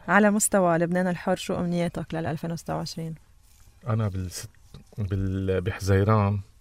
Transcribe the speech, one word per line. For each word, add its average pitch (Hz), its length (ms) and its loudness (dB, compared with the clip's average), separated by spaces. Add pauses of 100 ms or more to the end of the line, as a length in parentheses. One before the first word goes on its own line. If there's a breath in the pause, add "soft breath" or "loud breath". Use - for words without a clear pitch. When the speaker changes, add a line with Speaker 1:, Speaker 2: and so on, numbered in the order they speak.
Speaker 1:
على 202 220 6
مستوى 190 480 2
لبنان 175 300 0
الحر، 185 280 -2
شو - 180 -4
أمنياتك 175 600 -4
للألفين 165 380 -4
وستة 160 240 -6
وعشرين؟ 160 380 -8 (760)
Speaker 2:
أنا 110 200 0
بالست-، - 680 -10 (200)
بال-، 95 600 0
بحزيران 101 800 2 (200)